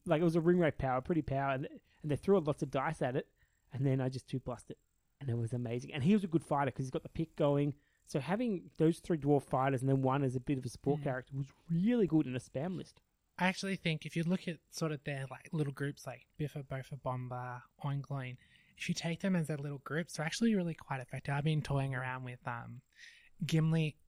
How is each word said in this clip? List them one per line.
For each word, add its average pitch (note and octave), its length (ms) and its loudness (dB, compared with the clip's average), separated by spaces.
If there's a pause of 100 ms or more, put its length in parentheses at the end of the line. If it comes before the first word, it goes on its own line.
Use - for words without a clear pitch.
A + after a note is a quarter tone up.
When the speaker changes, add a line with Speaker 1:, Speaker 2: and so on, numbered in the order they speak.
Speaker 1:
like, D#3+ 140 4
it F3+ 40 2
was E3 120 4
a E3+ 40 4
ring F3+ 180 6
rate D#3 200 4
power, C3 220 0
pretty D#3+ 220 0
power, C#3 300 0
and, C3 140 -2 (360)
and D3+ 80 -2
they C#3 60 2
threw G3 240 4
lots D3+ 220 0
of C#3 80 -6
dice C#3+ 320 0
at C3 140 0
it, - 120 -4 (440)
and C3 140 0
then C3+ 140 4
I C3 80 2
just C3 200 -8
two-plussed - 420 -6
it. - 80 -14 (420)
And C3+ 100 -4
it A#2 80 0
was A2+ 140 -2
amazing. B2 420 -4
And C3+ 100 -2
he F#3+ 80 6
was G#3 120 4
a F3+ 40 -4
good D#3 160 2
fighter C#3 260 2
'cause C3+ 140 -4
he's C3 60 -6
got - 120 -4
the - 60 -14
pick - 280 -6
going. C#3+ 380 4 (320)
So D3 140 -2
having G3 560 -2
those D#3+ 240 4
three E3+ 180 0
dwarf C#3 260 4
fighters C3 360 2
and C3+ 80 0
then C3+ 140 4
one C3 200 2
as C3 140 0
a B2+ 40 -2
bit C3+ 180 -2
of B2+ 60 -8
a B2+ 40 -4
support C#3+ 320 0
Speaker 2:
Mm. C#3+ 40 -10
Speaker 1:
character C3 320 -4
was C3+ 160 -6 (180)
really G3+ 360 4
good D3+ 200 4
in B2+ 100 -4
a A#2+ 40 -2
spam E3 360 -6
list. - 240 -12 (380)
Speaker 2:
I F3+ 80 2
actually F#3+ 300 -2
think D#3+ 280 -4
if D#3 120 -8
you E3+ 80 0
look F3+ 240 0
at D#3+ 100 -8 (120)
sort D#3+ 220 -4
of C#3+ 120 -8
their, C3+ 260 -6
like, - 220 -16
little D3 200 0
groups C#3+ 340 -6
like B2 200 -14 (120)
Biffa, D3 280 -6
Bofa, C3 360 -10
Bomba, B2 600 -6 (200)
Oingloin, C#3 540 -4 (400)
if - 120 -8
you F3+ 60 0
take E3+ 260 -4
them F#3+ 160 2
as D#3 100 2
their D#3 100 -2
little C#3+ 220 -6
groups, D#3 380 -6
they're D#3 100 -2
actually A3+ 280 2
really E3+ 200 0
quite - 260 -6
effective. C3+ 340 -6
I've C#3+ 100 0
been D#3 180 2
toying C#3 320 0
around B2+ 300 -4
with, B2+ 220 -10
um, A#2 360 -8 (640)
Gimli, D#3+ 500 2 (120)